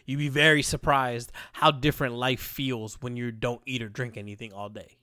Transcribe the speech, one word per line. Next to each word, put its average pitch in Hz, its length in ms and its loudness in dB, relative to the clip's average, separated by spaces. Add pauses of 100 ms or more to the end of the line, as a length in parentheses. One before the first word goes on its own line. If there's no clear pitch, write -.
you'd 131 120 -4
be 147 120 0
very 147 340 6
surprised 127 680 0 (200)
how 156 200 6
different 135 440 0
life 127 260 0
feels 120 600 -4
when 123 160 -8
you 120 140 -4
don't 120 340 -4
eat 127 180 -6
or 107 60 -8
drink 120 280 -6
anything 104 360 -12
all 101 160 -10
day. 104 340 -18